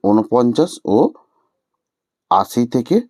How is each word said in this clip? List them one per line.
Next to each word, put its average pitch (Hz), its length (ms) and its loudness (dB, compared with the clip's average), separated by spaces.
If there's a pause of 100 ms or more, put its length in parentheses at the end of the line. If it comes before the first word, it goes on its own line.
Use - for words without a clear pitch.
ঊনপঞ্চাশ 117 800 0
ও 127 260 2 (1200)
আশি 98 360 0
থেকে 131 440 0